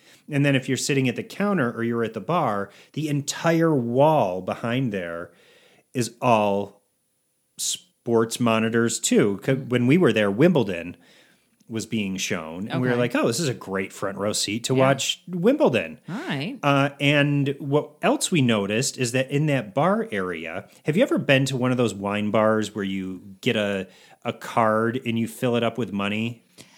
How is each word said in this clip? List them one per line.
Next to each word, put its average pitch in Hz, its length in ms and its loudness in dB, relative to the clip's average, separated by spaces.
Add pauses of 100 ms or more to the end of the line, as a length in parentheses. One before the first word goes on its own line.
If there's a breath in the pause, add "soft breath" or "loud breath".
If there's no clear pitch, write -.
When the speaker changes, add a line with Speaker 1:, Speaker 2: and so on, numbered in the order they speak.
(300 soft breath)
Speaker 1:
And 143 140 0
then 139 120 4
if 131 120 -2
you're 131 80 0
sitting 131 320 0
at 117 80 -2
the 113 60 -6
counter 185 500 -2
or 113 120 -6
you're 117 200 -2
at 110 100 -6
the 110 60 -6
bar, 107 500 -2 (220 loud breath)
the 151 160 -6
entire 165 640 0
wall 120 680 2
behind 113 500 -2
there 87 380 -8 (600 soft breath)
is 117 300 -4
all 104 600 2 (760)
sports - 840 -2
monitors 113 580 2
too. 110 440 2
'Cause 135 160 0
when 120 280 0
we 143 120 6
were 147 140 6
there, 104 180 2
Wimbledon 101 640 2 (720 soft breath)
was 110 180 -6
being 101 300 -2
shown, 87 520 -6
and 127 140 -2
we 127 60 0
were 123 60 0
Speaker 2:
Okay. 120 60 0
Speaker 1:
like, 120 140 0
"Oh, 285 140 2
this 117 120 -2
is 160 80 -2
a 117 60 -2
great 95 380 -6
front 98 260 -8
row 104 140 -2
seat 104 320 -4
to 131 100 -2
Speaker 2:
Yeah. 131 60 2
Speaker 1:
watch 135 480 2
Wimbledon." 180 720 2 (100)
Speaker 2:
All 170 80 -8 (120)
right. 190 340 -6
Speaker 1:
Uh, 139 280 2 (100)
and 143 580 2
what 147 340 -2 (100)
else 262 280 0
we 160 120 4
noticed 110 560 0
is 120 140 -2
that 131 180 -2
in 143 160 0
that 123 280 -2
bar 202 380 0
area, 90 540 -6 (180 loud breath)
have 156 120 -2
you 226 60 4
ever 302 160 2
been 135 280 4
to 135 100 -4
one 123 140 0
of 127 80 2
those 113 160 2
wine 101 360 -2
bars 107 440 2
where 104 100 -4
you 95 560 -6
get 117 160 0
a, 101 300 -2 (380 loud breath)
a 120 80 -4
card 113 760 0
and 113 120 -2
you 113 80 0
fill 120 300 -2
it 117 60 0
up 113 160 -2
with 110 140 -4
money? 104 520 -4 (340 loud breath)